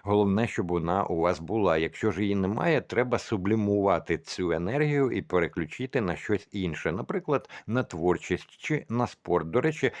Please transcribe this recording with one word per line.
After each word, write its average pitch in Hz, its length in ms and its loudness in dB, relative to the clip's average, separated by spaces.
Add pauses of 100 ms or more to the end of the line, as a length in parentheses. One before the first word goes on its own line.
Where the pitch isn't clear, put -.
головне, 101 440 2
щоб 104 220 -4
вона 87 360 0
у 90 120 -2
вас 85 240 2
була. 92 380 2
Якщо 80 320 -2
ж 92 120 -2
її 101 120 0
немає, 110 460 2
треба 120 380 0
сублімувати 101 1000 2
цю 87 340 -4
енергію 135 580 0
і 95 120 -2
переключити 87 800 -2
на 87 160 0
щось - 360 -4
інше. 87 400 -2
Наприклад, 135 560 -2 (180)
на 120 160 0
творчість 87 760 -2
чи - 300 -4
на 120 180 -2
спорт. 82 440 -2
До 113 100 2
речі, 156 300 0 (100)